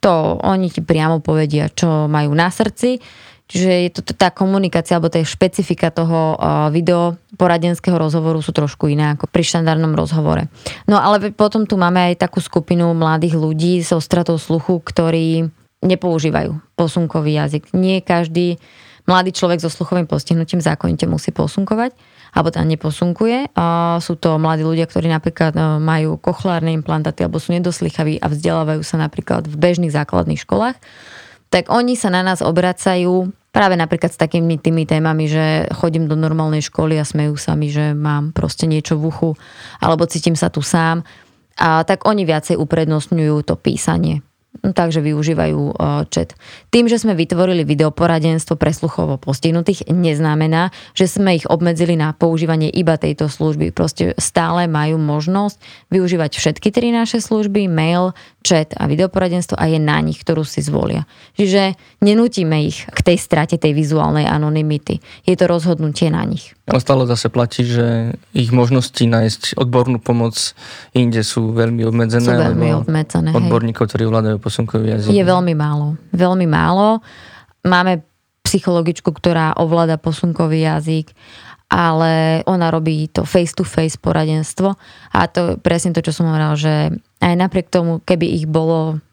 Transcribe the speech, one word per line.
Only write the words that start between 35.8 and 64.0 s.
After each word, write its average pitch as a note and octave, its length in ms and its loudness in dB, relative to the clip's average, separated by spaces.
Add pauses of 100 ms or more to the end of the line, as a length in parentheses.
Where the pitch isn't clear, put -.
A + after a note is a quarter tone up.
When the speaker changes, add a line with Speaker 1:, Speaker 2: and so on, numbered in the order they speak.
Speaker 1:
do D#3 80 -2
normálnej D#3 480 0
školy D#3 400 -2
a D3 80 -4
smejú D3 320 -2
sa D#3+ 160 -2
mi, D3+ 160 -2
že D3 240 -2
mám D3 400 -2
proste - 320 -2
niečo D#3 320 0
v D#3+ 80 -2
uchu, D#3+ 220 -2 (500)
alebo E3 240 2
cítim E3+ 320 -2
sa E3 160 0
tu D#3 80 -4
sám. E3 400 0 (560)
A D#3+ 320 4
tak F#3+ 160 0
oni G3+ 240 2
viacej D#3 320 0
uprednostňujú D#3 880 0
to D#3+ 80 -2
písanie. D#3+ 640 -2 (380)
Takže E3+ 400 -2
využívajú, D3+ 640 0 (100)
e, - 20 -8 (380)
chat. - 240 -4 (400)
Tým, A#3+ 160 4
že A#3 80 2
sme G#3+ 160 0
vytvorili F3 480 0
videoporadenstvo D#3 960 0
pre D3+ 160 0
sluchovo D#3 400 -2
postihnutých, E3 720 -2
neznamená, D#3+ 880 0 (240)
že F#3+ 80 4
sme F#3+ 320 2
ich - 80 -6
obmedzili E3+ 480 2
na D#3 160 0
používanie D#3+ 560 0
iba D#3+ 320 0
tejto D3+ 320 -2
služby. D#3 400 -2
Proste - 480 -2
stále E3+ 480 0
majú D#3 320 0
možnosť D#3+ 640 -2 (320)
využívať F3 400 0
všetky D#3+ 400 -2
tri A#3+ 160 0
naše A#3 320 0
služby, G#3 480 0
mail, E3+ 480 0 (240)
chat D#3 380 0
a D3+ 80 -2
videoporadenstvo F3+ 640 0
a D#3+ 140 0
je D#3+ 100 2
na D3+ 220 2
nich, D#3 240 -2
ktorú D#3+ 180 0
si D3 220 -4
zvolia. D3 420 -2 (300)
Čiže G3 400 2 (260)
nenútime G3+ 640 2
ich - 220 -8
k - 160 -8
tej F3 160 4
strate D#3+ 400 0
tej D3 160 2
vizuálnej D3+ 500 2